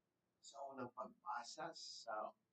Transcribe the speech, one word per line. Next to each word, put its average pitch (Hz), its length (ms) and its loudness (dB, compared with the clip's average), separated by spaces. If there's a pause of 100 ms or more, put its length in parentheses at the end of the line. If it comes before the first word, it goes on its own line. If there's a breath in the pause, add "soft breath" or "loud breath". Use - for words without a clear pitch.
(420)
sa - 160 -12 (160)
unang 131 200 2
pagbasa - 800 0
sa - 560 0 (240)